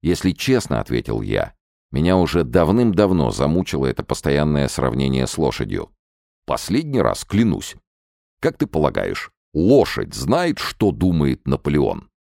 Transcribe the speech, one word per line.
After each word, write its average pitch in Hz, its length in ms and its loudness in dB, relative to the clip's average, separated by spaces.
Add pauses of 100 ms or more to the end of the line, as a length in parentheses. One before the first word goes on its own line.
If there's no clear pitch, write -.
«Если - 300 0
честно», — 120 500 0
ответил 57 400 -4
я, — 50 340 -4 (360)
«меня 82 240 2
уже 85 300 2
давным-давно 92 840 2
замучило 71 540 -2
это - 180 -4
постоянное 73 640 0
сравнение 65 600 -2
с - 100 -8
лошадью». 50 540 -4 (540)
«Последний 135 560 -2
раз, 55 240 -2
клянусь. 98 500 0 (640)
Как - 180 -2
ты - 80 0
полагаешь, 50 680 -2 (220)
лошадь 85 600 2
знает, 139 460 -2
что - 320 0
думает 80 560 0
Наполеон?» 69 640 -2 (120)